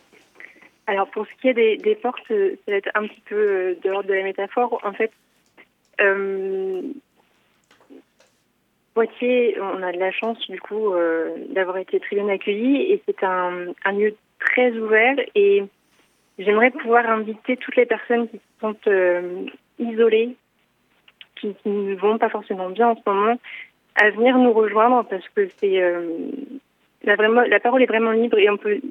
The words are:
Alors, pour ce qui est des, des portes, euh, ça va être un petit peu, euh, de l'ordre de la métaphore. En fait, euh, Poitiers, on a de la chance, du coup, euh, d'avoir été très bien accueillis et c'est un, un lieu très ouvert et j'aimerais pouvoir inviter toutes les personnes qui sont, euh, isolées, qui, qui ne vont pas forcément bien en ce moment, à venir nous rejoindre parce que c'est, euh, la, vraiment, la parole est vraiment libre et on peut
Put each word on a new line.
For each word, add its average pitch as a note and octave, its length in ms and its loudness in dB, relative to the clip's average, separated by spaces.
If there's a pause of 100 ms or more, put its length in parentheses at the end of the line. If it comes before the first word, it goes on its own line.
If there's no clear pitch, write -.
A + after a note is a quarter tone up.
(880)
Alors, G3 220 0
pour G#3+ 160 -8
ce - 40 -18 (100)
qui - 60 -4
est B3+ 80 4
des, A3 220 2
des G#3+ 180 0
portes, A#3+ 380 -8
euh, G3 240 0 (100)
ça G#3 60 -6
va G3+ 60 0
être - 180 -6
un G#3+ 100 -2
petit - 220 -20
peu, G#3 80 -8
euh, F#3+ 380 0 (100)
de F#3+ 40 -2
l'ordre G3 200 -4
de G3 60 0
la F#3+ 100 -2
métaphore. A#3 580 -4
En G3+ 100 -6
fait, A3 200 -4 (880)
euh, G3 840 -2 (2000)
Poitiers, A#3+ 640 0
on F#3+ 240 -6
a F3+ 80 -4
de F3 80 -6
la F#3+ 140 0
chance, A3+ 260 -6 (120)
du F#3 100 -12
coup, G#3 320 -4
euh, E3 380 0 (200)
d'avoir F#3 280 -2
été F#3 200 -4
très G3+ 180 -6
bien G3+ 120 0
accueillis G#3 480 0 (160)
et - 140 0
c'est - 180 -2
un, F3+ 440 -2 (180)
un G3 60 0
lieu G#3 220 0 (240)
très - 340 2
ouvert A3+ 440 2 (180)
et G3+ 300 4 (760)
j'aimerais G#3 340 2
pouvoir A#3 360 0
inviter A3 480 -2
toutes - 200 -12
les A#3+ 100 6
personnes A#3 420 -2
qui A3 100 -18 (220)
sont, G#3+ 160 -4 (120)
euh, F3+ 580 0 (320)
isolées, A#3 580 0 (1000)
qui, G3+ 260 -8
qui A3 80 -6
ne G3+ 240 -2
vont G#3 240 0
pas A3+ 100 2
forcément G3+ 400 -6
bien G#3 200 2
en A3+ 80 2
ce A#3 100 -14
moment, G#3+ 320 0 (560)
à G#3 160 4
venir A#3+ 260 2
nous B3 160 6
rejoindre A3 560 4
parce F#3 260 -8
que G3+ 220 0
c'est, F#3+ 260 0
euh, F3 200 0 (1000)
la, G#3 140 2
vraiment, A3 320 4
la G3+ 120 2
parole B3+ 220 2
est A#3+ 40 6
vraiment A3+ 260 0
libre A3+ 260 2
et G#3 120 6
on G#3 80 -2
peut G#3 200 -2 (120)